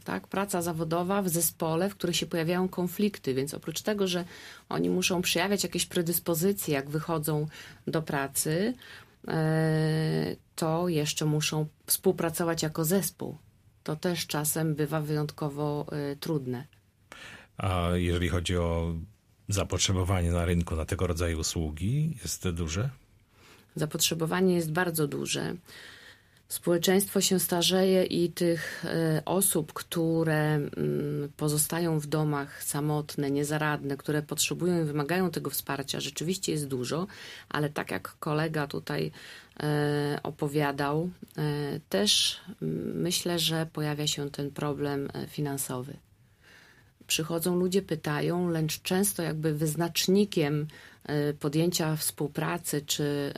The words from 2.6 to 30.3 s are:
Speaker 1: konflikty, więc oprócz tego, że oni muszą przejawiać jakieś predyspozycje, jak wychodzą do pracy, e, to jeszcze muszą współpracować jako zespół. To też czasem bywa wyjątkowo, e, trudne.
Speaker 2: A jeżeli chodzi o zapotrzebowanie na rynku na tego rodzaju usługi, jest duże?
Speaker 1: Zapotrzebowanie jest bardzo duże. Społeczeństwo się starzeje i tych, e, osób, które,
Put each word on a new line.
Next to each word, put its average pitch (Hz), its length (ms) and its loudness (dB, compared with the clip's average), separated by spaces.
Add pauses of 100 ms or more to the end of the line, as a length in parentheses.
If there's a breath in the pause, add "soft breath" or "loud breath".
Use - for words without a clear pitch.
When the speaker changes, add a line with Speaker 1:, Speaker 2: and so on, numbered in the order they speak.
Speaker 1:
konflikty, 180 640 0
więc 135 200 0
oprócz - 280 -6
tego, 202 240 0
że 175 180 0 (440 loud breath)
oni 170 220 2
muszą 180 320 2
przejawiać 185 400 2
jakieś 180 240 -2
predyspozycje, 175 880 2
jak 139 160 -2
wychodzą 156 560 0 (400 loud breath)
do 160 160 0
pracy, 156 720 0 (540 loud breath)
e, 156 1080 2 (200)
to 165 320 0
jeszcze 151 360 0
muszą 156 420 2 (200)
współpracować 170 760 2
jako 160 220 0
zespół. 180 540 0 (440)
To 156 140 -4
też 170 300 -2
czasem 156 480 0
bywa 151 260 0
wyjątkowo, 147 920 -2
e, 143 240 -4
trudne. 139 500 -2 (880 loud breath)
Speaker 2:
A 90 380 0
jeżeli 87 340 2
chodzi 87 280 0
o 85 380 2 (540)
zapotrzebowanie 92 840 2
na 87 140 2
rynku 85 320 2
na 78 80 -2
tego 92 220 -2
rodzaju 85 320 0
usługi, 87 840 -2
jest - 260 -4
duże? 87 420 -2 (840 loud breath)
Speaker 1:
Zapotrzebowanie 165 800 2
jest 165 180 0
bardzo 165 340 2
duże. 143 500 -2 (960 loud breath)
Społeczeństwo 185 680 4
się 185 200 4
starzeje 185 640 4
i 170 280 2
tych, 170 520 0
e, 160 400 2
osób, 170 480 2
które, 160 800 2